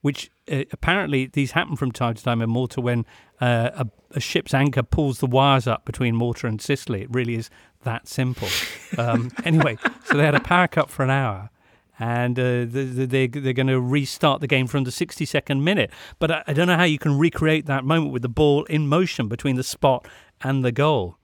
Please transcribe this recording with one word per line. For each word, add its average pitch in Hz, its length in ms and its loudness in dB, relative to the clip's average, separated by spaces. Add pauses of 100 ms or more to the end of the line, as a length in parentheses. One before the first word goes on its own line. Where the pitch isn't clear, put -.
which, - 300 -4 (180)
uh, 139 220 -2
apparently 156 540 0
these 131 260 -2
happen 165 240 -2
from 127 160 -2
time 117 220 -2
to 110 100 -10
time 117 180 0
in 113 80 0
Malta 123 300 -2
when, 120 260 0 (360)
uh, 120 320 2
a, 123 140 -4 (240)
a - 80 -2
ship's - 340 -2
anchor 139 300 2
pulls 139 360 0
the 139 80 0
wires 131 400 4
up 113 160 -2
between 117 320 0
Malta 117 320 -2
and 110 140 -4
Sicily. 123 400 -4
It 127 100 -12
really 120 240 -2
is 110 140 -8 (340)
that 117 240 -8
simple. 127 400 -4 (500)
Um, 120 400 0
<laughs> - 80 -10
anyway, 156 320 2 (280)
so 151 120 0
they 147 60 4
had 147 120 4
a 143 40 4
power 180 280 2
cut - 220 0
for - 140 -4
an 131 60 2
hour, 113 400 -2 (500)
and, 120 400 -2
uh, 127 40 0
the, 123 400 -2 (120)
the, 131 100 0
they, 131 220 2
they're 131 260 -2
gonna 131 260 2
restart 135 600 0
the 143 60 -4
game 131 200 2
from 139 160 0
the 127 80 -4
sixty-second 143 720 -2
minute. 170 280 2 (260)
But 160 140 0
I, 156 160 -4
I 156 60 -2
don't 170 140 2
know 180 100 4
how 175 60 4
you 156 160 2
can 143 180 2
recreate 156 480 2
that 139 180 -2
moment 147 300 0
with 123 80 -2
the 123 80 -4
ball 147 360 4
in 151 220 0
motion 151 400 0
between 123 300 -2
the 127 60 -2
spot - 440 0 (340)
and 135 220 0
the 123 80 2
goal. 123 520 0